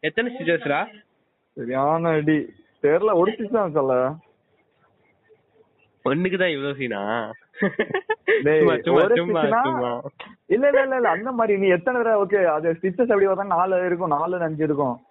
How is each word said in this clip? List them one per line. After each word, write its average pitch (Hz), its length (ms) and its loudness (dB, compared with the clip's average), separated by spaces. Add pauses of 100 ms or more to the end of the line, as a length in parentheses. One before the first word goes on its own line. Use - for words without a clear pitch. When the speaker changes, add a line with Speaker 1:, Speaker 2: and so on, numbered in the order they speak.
Speaker 1:
எத்தனை 240 340 -4
ஸ்டிச்சஸ்ரா? 165 500 -2 (680)
Speaker 2:
சரியான 143 540 -2
அடி. 151 380 0 (360)
தெரியல, 180 320 2
ஒரு 180 180 2
ஸ்டிச் 214 180 -8
தான் 202 220 -2
சொல்ல. 135 420 0 (1900)
Speaker 1:
ஒண்ணுக்கு 180 340 -2
தான் 180 100 0
இவ்ளோ 143 260 -4
சீனா? 113 560 -4 (1120)
Speaker 2:
டேய், 151 160 4
Speaker 1:
சும்மா, - 240 4
சும்மா, 151 200 4
Speaker 2:
ஒரு 196 140 4
Speaker 1:
சும்மா, 170 260 0
Speaker 2:
ஸ்டிச்னா 226 200 0
Speaker 1:
சும்மா. 123 400 -4 (440)
Speaker 2:
இல்ல, 247 220 2
இல்ல, 269 140 4
இல்ல, 269 140 0
இல்ல, 240 120 2
அந்த 202 240 -2
மாதிரி 220 260 0
நீ 196 100 2
எத்தனை 190 340 2
தடவை, 220 240 2
ஓகே, 196 180 2
அது 160 280 0
ஸ்டிச்சஸ் 190 360 -2
எப்படி 196 180 4
பார்த்தா 190 200 0
நாலு 185 400 0
இருக்கும், 175 220 -2
நாலு, 165 300 -2
அஞ்சு 160 260 -2
இருக்கும். 139 360 -2 (100)